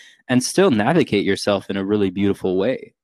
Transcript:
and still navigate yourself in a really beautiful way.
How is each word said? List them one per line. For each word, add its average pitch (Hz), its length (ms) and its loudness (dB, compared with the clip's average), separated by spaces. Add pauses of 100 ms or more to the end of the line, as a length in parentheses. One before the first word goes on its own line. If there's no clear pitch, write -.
(280)
and 127 160 0
still 190 280 2
navigate 113 520 2
yourself 95 460 -2
in 98 80 -6
a 98 80 -4
really 101 240 0
beautiful 95 480 -2
way. 110 360 -4 (100)